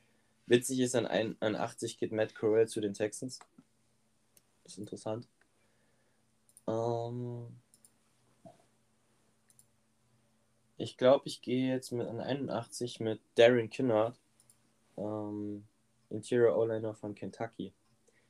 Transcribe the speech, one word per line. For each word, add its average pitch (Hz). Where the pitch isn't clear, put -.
Witzig 127
ist, 127
an 117
ein-, 107
an 107
achtzig -
geht -
Matt 107
Corral 110
zu 110
den 104
Texans. 107
Das -
ist -
interessant. 107
Ähm, 120
ich -
glaub, 131
ich -
gehe 131
jetzt 127
mit, 120
an 117
einundachtzig 120
mit 110
Darren 117
Kinnard, 117
ähm, 104
Interior 110
O-Liner 110
von 110
Kentucky. -